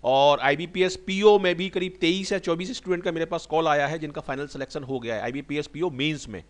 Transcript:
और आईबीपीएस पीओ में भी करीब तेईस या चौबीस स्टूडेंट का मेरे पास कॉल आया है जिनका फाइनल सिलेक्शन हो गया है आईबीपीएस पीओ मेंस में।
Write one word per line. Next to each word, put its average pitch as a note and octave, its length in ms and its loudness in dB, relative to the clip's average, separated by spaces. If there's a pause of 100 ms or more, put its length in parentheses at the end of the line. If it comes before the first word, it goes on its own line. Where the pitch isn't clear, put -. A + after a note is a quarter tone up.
और C3+ 340 6
आईबीपीएस F3 560 0
पीओ G3+ 440 6
में F3+ 160 2
भी F#3 140 -4
करीब F3+ 320 -4
तेईस F#3 300 2
या G3 80 0
चौबीस F3+ 380 -4
स्टूडेंट F3 260 -4
का F3+ 80 -2
मेरे E3 140 -2
पास E3+ 200 -6
कॉल D#3+ 220 0
आया D3 200 2
है D#3+ 120 -4
जिनका D3+ 220 -10
फाइनल C#3+ 260 -6
सिलेक्शन C#3 360 -10
हो C3 160 -4
गया A#2 160 -6
है G#2 60 -4
आईबीपीएस C#3 460 -6
पीओ E3 220 -4
मेंस C#3+ 400 -4
में। F#2 200 -12